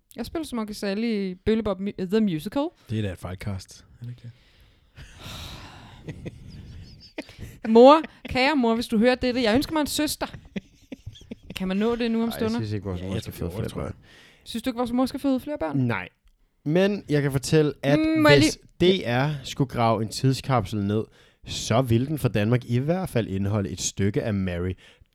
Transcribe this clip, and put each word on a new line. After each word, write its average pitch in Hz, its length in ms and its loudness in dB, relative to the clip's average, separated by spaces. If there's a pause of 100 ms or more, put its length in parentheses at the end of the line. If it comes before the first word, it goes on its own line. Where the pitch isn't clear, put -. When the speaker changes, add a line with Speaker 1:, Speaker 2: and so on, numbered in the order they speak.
(160)
Speaker 1:
Jeg - 100 -8
spillede 320 240 -8
Smukke 214 240 -8
Sally 208 300 -4 (280)
i 180 40 -12
Bøllebop 208 460 -2
mu-, 196 240 -6
The 208 160 2
Musical. 185 420 -2 (260)
Speaker 2:
Det 107 100 -4
er - 20 0
da 101 100 -4
et 85 60 -12
fejlcast, 92 680 -10 (160)
er 120 40 -14
det 120 40 -12
ikke 120 140 -16
det? 120 80 -18 (3250)
Speaker 1:
<laughs> 220 40 -2
Mor, 262 320 10 (280)
kære 269 260 2
mor, 233 200 2
hvis 240 120 -4
du 226 100 -2
hører 247 180 4
dette, 254 280 0
jeg 214 120 2
ønsker 294 180 0
mig 311 80 0
en 277 60 -2
søster. - 380 -4 (1300)
Kan 185 120 -6
man 190 100 -2
nå 233 180 0
det 233 160 -2
nu 226 60 0
om 226 40 2
Speaker 3:
Ej, 226 40 0
jeg 226 80 -4
Speaker 1:
stunder? 226 260 -2
Speaker 3:
synes 107 120 -4
ikke, 101 140 -4
vores 92 160 -4
Speaker 2:
Ja, 92 60 -8
Speaker 3:
mor 101 60 -6
Speaker 2:
jeg 113 80 -4
Speaker 3:
skal - 120 -12
Speaker 2:
tror, - 60 -14
Speaker 3:
føde 85 120 -4
flere - 180 -6
Speaker 2:
tror - 120 -8
jeg. 69 100 -6
Speaker 3:
børn. - 80 -18 (440)
Speaker 1:
Synes 226 200 -10
du 254 60 -6
ikke, 233 80 -6
vores 240 140 -4
mor 254 140 2
skal 262 140 -6
føde 262 200 0
flere 294 200 -8
børn? 302 180 -4
Speaker 3:
Nej. 113 320 0 (560)
Men 185 440 2
jeg 147 120 2
kan 139 100 0
fortælle, 147 420 2 (100)
at 285 160 4
Speaker 1:
Mm, 320 220 2
må 302 80 8
jeg 294 80 8
Speaker 3:
hvis 302 220 4 (200)
Speaker 1:
lige 185 240 4
Speaker 3:
D - 40 -8
R 127 240 0 (120)
skulle - 260 -2
grave 113 320 2
en 110 80 -4
tidskapsel 123 720 0
ned, 104 200 0 (420)
så 110 360 0
ville 120 260 2
den 151 100 -4
for - 120 0
Danmark 110 360 0
i 120 120 -2
hvert 165 320 -2
fald 110 180 0
indeholde 98 420 -2
et - 120 -10
stykke 101 420 -2
af 110 100 -2
Mary 92 380 -2 (440)